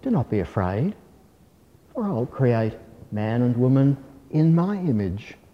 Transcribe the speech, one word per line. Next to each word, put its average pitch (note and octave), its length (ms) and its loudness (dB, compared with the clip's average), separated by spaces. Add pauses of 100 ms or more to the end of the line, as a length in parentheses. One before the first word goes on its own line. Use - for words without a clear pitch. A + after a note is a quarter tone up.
Do C4 100 -4
not E3+ 180 0
be G#2+ 100 0
afraid, G2 560 -2 (960)
for B3+ 100 -6
I'll D3+ 220 -2
create A#2 520 0 (340)
man A2 300 -2
and B2 160 2
woman C3+ 400 4 (340)
in D#3 220 4
my F3 220 2
image. A2 600 -4 (180)